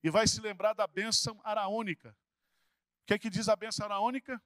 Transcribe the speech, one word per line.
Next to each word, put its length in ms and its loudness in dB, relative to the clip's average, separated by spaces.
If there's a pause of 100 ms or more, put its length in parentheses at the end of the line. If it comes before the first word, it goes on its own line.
e 80 2
vai 160 6
se 140 2
lembrar 320 0
da 140 0
bênção 580 -2
araônica. 720 -4 (840)
O 40 -20
que 80 4
é 40 0
que 120 -4
diz 180 0
a 60 6
bênção 320 -4
araônica? 600 -2